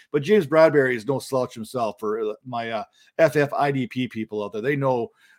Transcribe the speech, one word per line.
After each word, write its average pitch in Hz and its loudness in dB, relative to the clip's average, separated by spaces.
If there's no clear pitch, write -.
But 143 -2
James 185 4
Bradbury 147 6
is 104 -8
no 131 -2
slouch 127 -4
himself 110 -6
for, 107 -4
uh, - -8
my, 117 -8
uh, 110 -6
F 156 4
F 143 0
I 143 0
D 135 -4
P 127 -6
people 107 -8
out 101 -8
there. 107 -8
They 139 -2
know, 131 -2